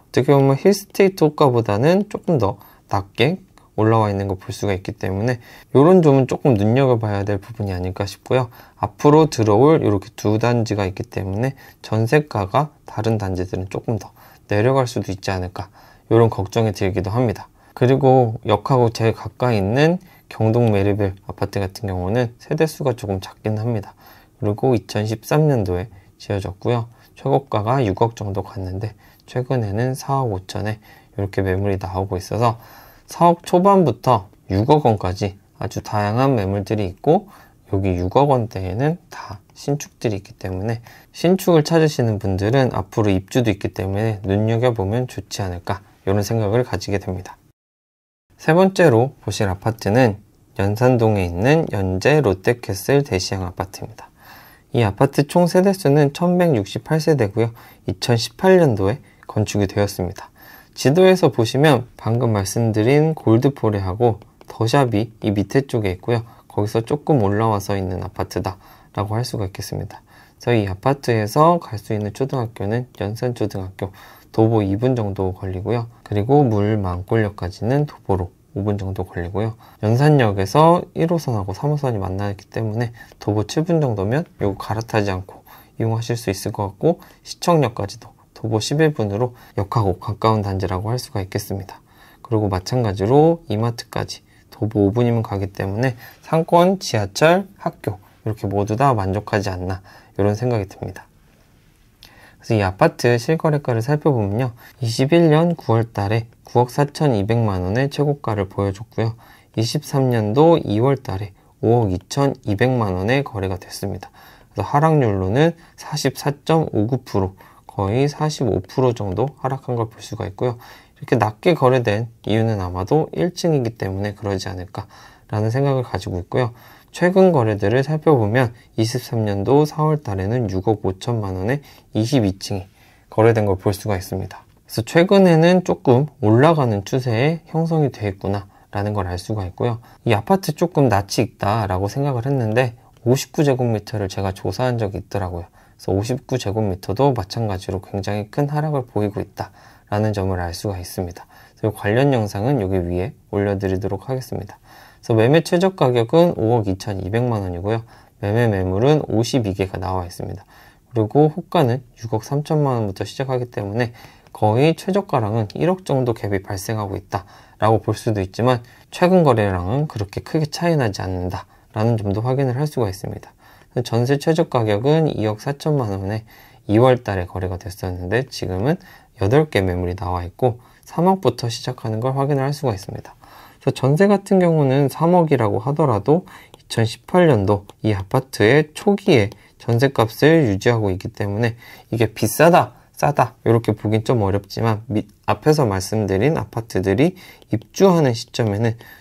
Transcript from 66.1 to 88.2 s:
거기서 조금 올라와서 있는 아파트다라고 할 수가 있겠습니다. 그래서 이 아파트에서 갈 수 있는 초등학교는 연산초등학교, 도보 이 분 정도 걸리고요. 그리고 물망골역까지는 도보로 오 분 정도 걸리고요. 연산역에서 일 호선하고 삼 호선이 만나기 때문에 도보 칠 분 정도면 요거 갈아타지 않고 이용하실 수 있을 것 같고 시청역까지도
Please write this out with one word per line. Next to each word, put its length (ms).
거기서 340
조금 400
올라와서 540
있는 260
아파트다라고 1120
할 100
수가 220
있겠습니다. 560
그래서 200
이 80
아파트에서 920
갈 180
수 160
있는 180
초등학교는 760
연산초등학교, 920
도보 300
이 140
분 200
정도 360
걸리고요. 540
그리고 400
물망골역까지는 1400
도보로 460
오 60
분 160
정도 260
걸리고요. 500
연산역에서 1000
일 160
호선하고 440
삼 160
호선이 280
만나기 480
때문에 460
도보 280
칠 180
분 160
정도면 440
요거 180
갈아타지 520
않고 340
이용하실 360
수 140
있을 220
것 160
같고 320
시청역까지도 920